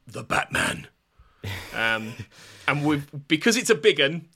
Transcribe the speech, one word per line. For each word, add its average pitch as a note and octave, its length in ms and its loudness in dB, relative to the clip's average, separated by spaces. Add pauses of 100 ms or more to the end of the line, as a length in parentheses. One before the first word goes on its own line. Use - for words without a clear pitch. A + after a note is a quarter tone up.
The - 180 -12
Batman. - 640 -2 (880)
Um, A2+ 380 -2 (260)
<laughs> - 280 -12
and C#3+ 180 0
we've, C#3+ 220 0 (200)
because F#3 300 2
it's A#3 120 0
a A3+ 60 6
big F3+ 240 4
un, D3+ 360 0